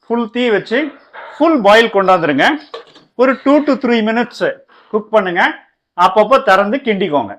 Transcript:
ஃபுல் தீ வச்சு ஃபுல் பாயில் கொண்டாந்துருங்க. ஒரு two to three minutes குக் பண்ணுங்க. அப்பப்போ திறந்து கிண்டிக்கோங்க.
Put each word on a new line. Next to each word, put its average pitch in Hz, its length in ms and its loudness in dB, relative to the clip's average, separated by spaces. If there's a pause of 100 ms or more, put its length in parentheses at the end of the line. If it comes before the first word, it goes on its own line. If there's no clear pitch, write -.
ஃபுல் 226 320 -6
தீ 247 80 -2 (120)
வச்சு 220 240 -4 (560)
ஃபுல் 311 300 2
பாயில் 220 300 4
கொண்டாந்துருங்க. 170 520 2 (760)
ஒரு 269 100 2 (140)
two 285 120 4 (100)
to 277 60 0 (100)
three 233 160 0 (100)
minutes 233 300 -4 (540)
குக் 214 220 -4
பண்ணுங்க. 185 260 0 (640)
அப்பப்போ 214 320 2 (120)
திறந்து 202 360 2
கிண்டிக்கோங்க. 151 540 -2